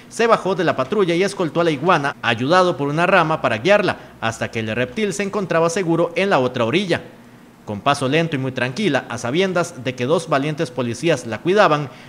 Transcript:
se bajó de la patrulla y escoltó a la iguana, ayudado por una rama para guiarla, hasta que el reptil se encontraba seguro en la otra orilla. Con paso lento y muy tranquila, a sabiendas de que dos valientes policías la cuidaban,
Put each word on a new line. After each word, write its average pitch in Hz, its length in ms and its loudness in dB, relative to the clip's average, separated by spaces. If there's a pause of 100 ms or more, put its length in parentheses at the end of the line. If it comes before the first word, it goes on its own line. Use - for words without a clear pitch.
se - 160 0
bajó 196 300 2
de 175 80 0
la 143 120 2
patrulla 170 380 0
y 170 100 2
escoltó 175 380 -2
a - 20 2
la 170 80 2
iguana, 147 520 2
ayudado 143 520 2
por 143 120 -2
una 156 180 0
rama 165 360 2
para 110 180 0
guiarla, 185 380 2 (220)
hasta 113 300 -4
que 117 100 -6
el 110 160 -4
reptil 175 380 -2
se 202 100 -4
encontraba 175 460 0
seguro 170 460 0
en 196 160 0
la 160 80 4
otra 123 260 0
orilla. 160 380 0 (640)
Con 104 140 -6
paso 139 260 0
lento 160 300 0
y - 20 -4
muy 131 140 -4
tranquila, 135 560 -2
a 117 80 -8
sabiendas 170 680 -2
de 127 100 -4
que 123 120 -4
dos 165 240 0
valientes 151 420 -2
policías 131 560 -2
la 107 140 -6
cuidaban, 156 480 2 (200)